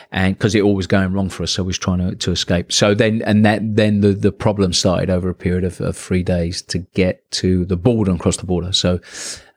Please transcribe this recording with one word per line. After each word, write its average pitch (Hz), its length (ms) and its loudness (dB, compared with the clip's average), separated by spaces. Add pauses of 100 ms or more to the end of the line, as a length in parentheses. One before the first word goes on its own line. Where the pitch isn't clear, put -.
(120)
and 95 260 0
'cause 107 180 0
it 104 80 4
all 101 120 4
was 95 120 -2
going 95 260 0
wrong 95 160 -2
for - 140 -8
us, 82 80 -4
so - 120 -4
we 90 40 -6
was 92 100 -4
trying 90 220 -2
to, 90 160 -2
to - 160 -4
escape. 87 420 -2
So 104 220 4
then, 113 260 2
and 107 240 4
that, 107 160 2 (140)
then 107 260 2
the, 101 100 6
the 101 200 0
problem 98 420 0
started 90 380 0
over 90 180 0
a 87 60 -4
period 90 280 -2
of, 90 160 -4
of 90 160 -4
three 90 280 -2
days 87 400 -2
to - 160 -6
get - 520 -2
to 92 340 0
the 92 120 -2
border 107 340 2
and 87 80 0
cross 95 180 0
the - 100 -12
border. 90 260 -4
So, 90 260 0 (580)